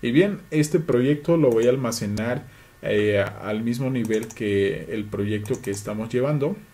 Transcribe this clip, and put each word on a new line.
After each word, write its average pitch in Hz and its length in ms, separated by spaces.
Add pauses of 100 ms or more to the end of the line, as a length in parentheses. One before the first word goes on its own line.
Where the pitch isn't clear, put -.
Y 123 100
bien, 180 300 (100)
este 156 300
proyecto 147 560
lo 143 140
voy 113 160
a 123 40
almacenar, 113 760 (340)
eh, 104 420 (200)
al 107 200
mismo 120 280
nivel 110 360
que 98 640
el 107 160
proyecto 104 560
que 98 100
estamos 104 380
llevando 139 480 (160)